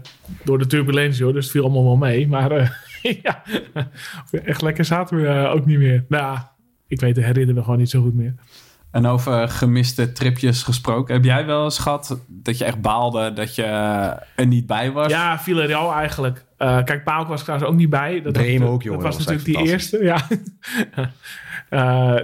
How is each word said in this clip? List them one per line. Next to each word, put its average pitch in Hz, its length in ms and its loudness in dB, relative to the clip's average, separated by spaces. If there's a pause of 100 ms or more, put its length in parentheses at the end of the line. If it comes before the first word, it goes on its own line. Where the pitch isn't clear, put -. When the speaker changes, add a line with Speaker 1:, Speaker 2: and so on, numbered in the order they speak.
(440)
Speaker 1:
door 135 140 2
de 131 80 0
turbulentie, 139 580 2
hoor. 127 80 2
Dus 139 120 -2
het - 80 -10
viel 143 120 2
allemaal 131 200 2
wel 123 120 6
mee. 135 320 2
Maar, 135 220 2
eh, 135 180 2 (340)
<laughs> 240 200 -2
ja, - 200 -4 (1040)
echt - 180 -4
lekker 156 220 0
zaten 175 320 -2
we, 156 100 2
eh, 139 280 2
ook 147 120 2
niet 147 120 4
meer. 127 300 4
Nou, 135 300 -2 (500)
ik 131 120 -4
weet, 123 160 2
herinner 123 380 2
me 120 80 0
gewoon 120 160 0
niet 123 120 2
zo 127 120 2
goed 120 120 2
meer. 123 200 -2 (560)
Speaker 2:
En 120 160 2
over 123 420 0
gemiste 123 640 0
tripjes 127 500 0
gesproken. 120 520 -2
Heb 127 100 4
jij 131 220 2
wel 151 180 0
eens 151 140 -4
gehad 147 400 -4 (100)
dat 113 300 -6
je - 60 -2
echt 113 160 -4
baalde 110 520 0
dat 107 220 -6
je, 120 80 -4
eh, 107 480 0 (260)
er 131 100 2
niet 120 200 2
bij 113 260 -2
was? 151 180 0
Speaker 1:
Ja, 165 280 0
Villarreal 160 560 0
eigenlijk. 143 500 -4 (120)
Eh, 127 280 2
kijk, 143 200 -4
paok 160 240 -2
was 156 100 -4
ik - 60 -12
trouwens 147 260 -2
ook 165 60 4
niet 170 140 4
bij. 151 320 0
Dat 151 100 -4
Speaker 3:
Bremen 127 280 2
Speaker 1:
was, 123 100 4
Speaker 3:
ook, 123 40 0
Speaker 1:
dat 123 100 -2
Speaker 3:
jongen. 101 180 -4
Speaker 1:
was - 140 -2
Speaker 3:
Dat 156 100 -4
was 165 100 0
Speaker 1:
natuurlijk 160 420 0
Speaker 3:
echt 185 120 -8
Speaker 1:
die 208 180 0
Speaker 3:
fantastisch. 160 240 0
Speaker 1:
eerste. - 120 -4 (520)
Ja. 127 140 -2
<laughs> - 0 - (580)
Eh, 127 560 2